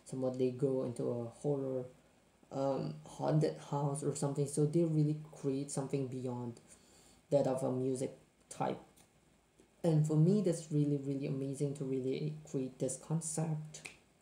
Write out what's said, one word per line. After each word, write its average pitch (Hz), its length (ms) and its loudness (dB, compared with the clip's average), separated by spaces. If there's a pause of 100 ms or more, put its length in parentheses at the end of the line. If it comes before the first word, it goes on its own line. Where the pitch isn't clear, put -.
someone 127 320 -2
they 127 140 2
go 131 340 0
into 127 240 -4
a 120 160 -2 (160)
horror, 135 460 -2 (680)
um, 139 420 0 (120)
haunted 151 500 2 (140)
house 143 340 -2
or 143 100 0
something. 143 320 -2
So 151 200 2
they 170 180 4
really 151 320 2 (160)
create 139 380 -4
something 135 360 -2
beyond 123 540 -6 (680)
that 135 160 6
of 131 160 0
a 131 100 2
music 127 460 0 (320)
type. 127 280 -2 (1040)
And 156 240 6
for 156 100 2
me, 185 260 6
that's 170 280 0
really, 147 320 4
really 139 240 -4
amazing 139 500 -2
to 143 80 -4
really 131 500 -2 (140)
create 131 300 -4
this 131 200 -2
concept. 156 880 -4 (340)